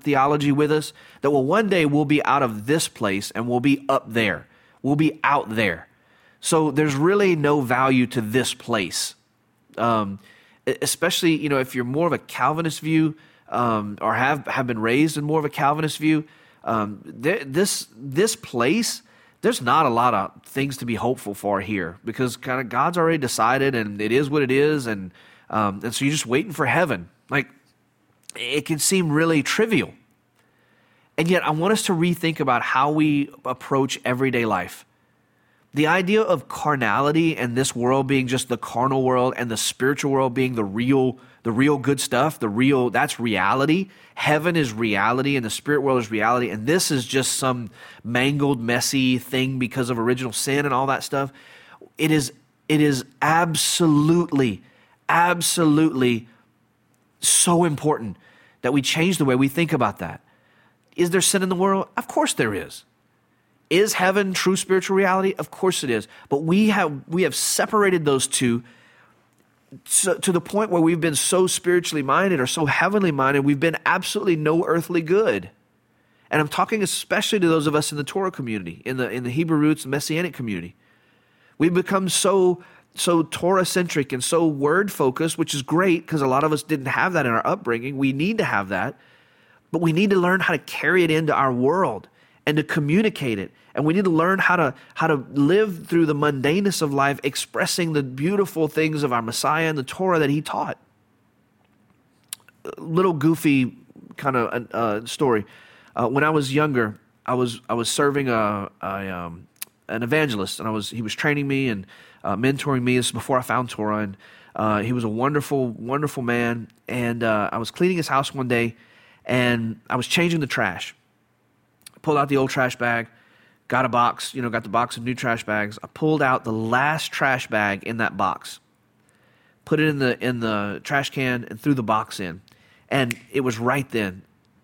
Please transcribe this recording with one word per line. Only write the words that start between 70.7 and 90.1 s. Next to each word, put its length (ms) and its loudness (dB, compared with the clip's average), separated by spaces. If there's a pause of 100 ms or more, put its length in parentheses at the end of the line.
where 120 4
we've 180 4
been 140 0
so 320 2
spiritually 560 0
minded 380 2
or 60 2
so 200 0
heavenly 440 2
minded, 360 2
we've 120 4
been 280 0
absolutely 500 0
no 300 2
earthly 340 0
good. 480 0 (800)
And 120 2
I'm 60 -2
talking 340 -2
especially 580 -2
to 80 4
those 180 2
of 80 2
us 160 0
in 60 -8
the 80 -6
Torah 260 -4
community, 540 -8
in 140 -6
the, 100 -2
in 160 -6
the 60 -4
Hebrew 260 0
roots, 300 2
Messianic 480 -4
community. 400 -6 (840)
We've 160 2
become 380 0
so, 520 2 (320)
so 280 2
Torah-centric 920 0
and 100 -4
so 240 2
word-focused, 920 0
which 160 -2
is 80 -4
great 440 2
'cause 140 -2
a 60 2
lot 180 2
of 80 2
us 100 0
didn't 240 -4
have 280 0
that 100 2
in 80 2
our 140 0
upbringing. 500 -2
We 160 2
need 240 0
to 80 0
have 240 -2
that. 300 -4 (720)
But 100 -2
we 140 4
need 160 4